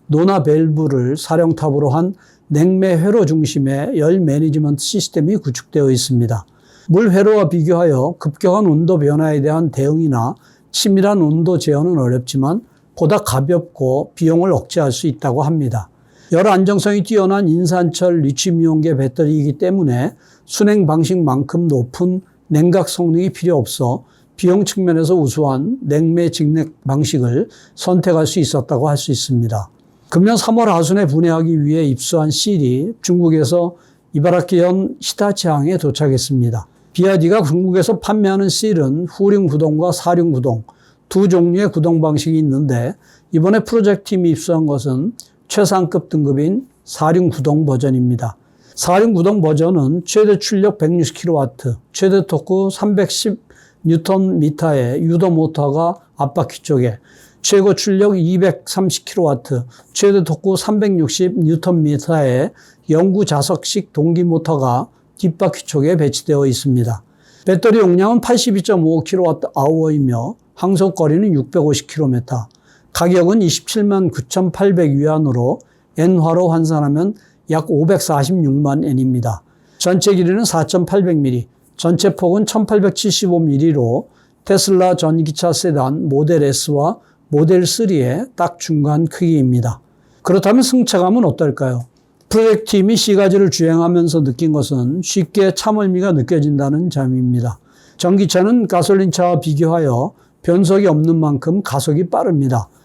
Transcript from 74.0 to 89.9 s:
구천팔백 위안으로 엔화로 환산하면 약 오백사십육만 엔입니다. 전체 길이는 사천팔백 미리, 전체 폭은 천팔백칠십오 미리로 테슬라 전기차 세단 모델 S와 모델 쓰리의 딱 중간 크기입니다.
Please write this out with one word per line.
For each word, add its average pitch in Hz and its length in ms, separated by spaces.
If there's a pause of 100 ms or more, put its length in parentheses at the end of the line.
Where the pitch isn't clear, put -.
구천팔백 180 840
위안으로 143 640 (400)
엔화로 170 520
환산하면 160 640 (360)
약 254 200
오백사십육만 151 1120
엔입니다. 127 580 (360)
전체 190 360
길이는 185 300
사천팔백 175 720
미리, 127 300 (280)
전체 175 380
폭은 190 320
천팔백칠십오 196 920
미리로 143 680 (360)
테슬라 185 520
전기차 160 560
세단 151 560
모델 151 340
S와 143 560 (300)
모델 165 380
쓰리의 170 600 (100)
딱 170 220
중간 151 480
크기입니다. 127 720 (420)